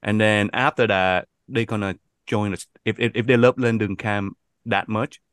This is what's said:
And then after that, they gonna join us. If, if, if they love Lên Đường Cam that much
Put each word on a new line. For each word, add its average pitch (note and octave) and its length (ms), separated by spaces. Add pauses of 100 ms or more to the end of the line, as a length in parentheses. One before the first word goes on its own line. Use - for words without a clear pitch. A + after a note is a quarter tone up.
And G#2+ 160
then G#2+ 340
after B2+ 340
that, F#2 400 (200)
they A#2 180
gonna G2+ 300 (300)
join G#2 280
us. - 140 (180)
If, A2 140
if, A#2 160
if A2+ 120
they B2+ 100
love A#2+ 200
Lên A#2 220
Đường G2+ 160
Cam G2+ 400 (300)
that G2+ 240
much A2 320 (120)